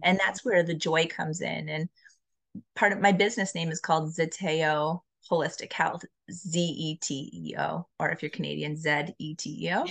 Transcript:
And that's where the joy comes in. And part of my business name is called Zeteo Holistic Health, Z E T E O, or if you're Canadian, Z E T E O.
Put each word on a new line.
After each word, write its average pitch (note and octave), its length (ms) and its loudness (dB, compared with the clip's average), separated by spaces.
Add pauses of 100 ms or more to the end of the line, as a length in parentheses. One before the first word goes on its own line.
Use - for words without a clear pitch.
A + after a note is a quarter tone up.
And F#3 160 4
that's G3 260 0
where F#3+ 180 6
the E3 100 0
joy D#3+ 340 2
comes E3 340 -4
in. - 280 -4
And D#3 200 -2 (840)
part G#3 180 4
of - 60 -2
my G3+ 120 8
business G3 440 2
name E3 160 -2
is D#3+ 80 -4
called D#3+ 340 2
Zeteo D#3+ 880 0 (280)
Holistic D#3+ 440 0
Health, E3 300 0 (280)
Z F3 280 -4
E D#3+ 380 0
T C#3 360 -6
E E3 240 -8
O, E3 300 -2 (120)
or D#3 100 0
if E3 120 -4
you're - 80 -6
Canadian, D3+ 460 -4
Z D3+ 440 -2
E D3+ 160 -6
T D3+ 320 -8
E E3+ 60 0
O. A#3 180 0